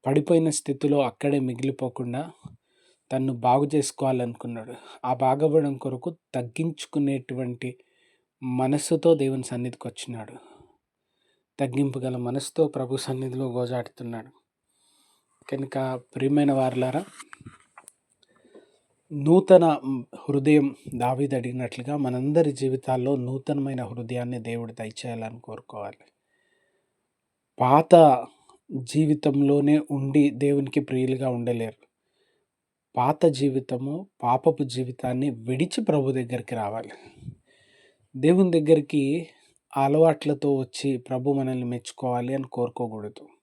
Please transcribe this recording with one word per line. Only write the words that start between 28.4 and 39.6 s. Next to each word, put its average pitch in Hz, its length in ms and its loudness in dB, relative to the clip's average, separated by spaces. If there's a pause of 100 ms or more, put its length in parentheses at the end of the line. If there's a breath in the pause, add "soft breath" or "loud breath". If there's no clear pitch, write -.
జీవితంలోనే 143 1080 2 (100)
ఉండి 139 400 2
దేవునికి 143 500 0
ప్రియులుగా 131 480 -2
ఉండలేరు. 117 580 -4 (1120)
పాత 143 300 2
జీవితము, 135 800 -2 (160)
పాపపు 127 420 2
జీవితాన్ని 127 640 -4
విడిచి 127 540 -4
ప్రభు 139 280 0
దగ్గరికి 123 420 -6
రావాలి. 107 340 -6 (1300 loud breath)
దేవుని 170 440 4
దగ్గరికి 151 680 2 (480 soft breath)